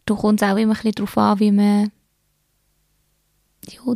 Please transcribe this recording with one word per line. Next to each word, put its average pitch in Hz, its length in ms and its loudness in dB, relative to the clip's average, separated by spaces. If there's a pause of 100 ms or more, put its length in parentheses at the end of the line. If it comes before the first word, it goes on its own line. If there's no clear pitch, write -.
da 214 100 -2
kommt 214 280 0
es 208 60 0
auch 196 80 0
immer 220 160 0
ein 214 40 0
bisschen 220 160 -4
darauf 208 260 -6
an, 208 200 2
wie 208 140 2
man, 208 400 2 (1800)
ja, 247 280 -8